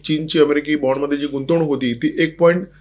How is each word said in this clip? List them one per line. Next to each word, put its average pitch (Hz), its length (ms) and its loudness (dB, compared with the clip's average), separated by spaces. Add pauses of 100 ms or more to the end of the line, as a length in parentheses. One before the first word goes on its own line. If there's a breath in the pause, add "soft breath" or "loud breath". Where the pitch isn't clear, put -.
चीनची 156 360 -2
अमेरिकी 147 360 2
बॉन्डमध्ये 143 420 -2
जी 143 100 -4
गुंतवणूक 143 400 -2
होती, 127 260 -2
ती 151 240 -4
एक 160 220 0
पॉइंट 175 240 4 (180 soft breath)